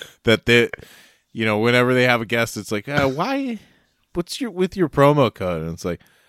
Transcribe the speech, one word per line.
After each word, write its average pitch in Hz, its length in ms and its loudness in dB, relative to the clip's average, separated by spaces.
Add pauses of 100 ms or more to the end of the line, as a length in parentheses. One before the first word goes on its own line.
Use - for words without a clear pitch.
(260)
that 113 200 2
they, 120 240 4 (640)
you 110 100 -6
know, 107 140 0
whenever 123 380 2
they 123 80 4
have 123 180 2
a 117 60 -8
guest, 117 280 -2
it's 104 160 -10
like, 104 160 -6
uh, 143 200 0
"Why? 233 500 -4 (560)
What's - 260 -8
your, 240 120 -6
with 185 260 -4
your 180 100 0
promo 143 460 4
code?" 87 300 -4
And 82 100 -6
it's - 120 -12
like, 87 160 -6 (280)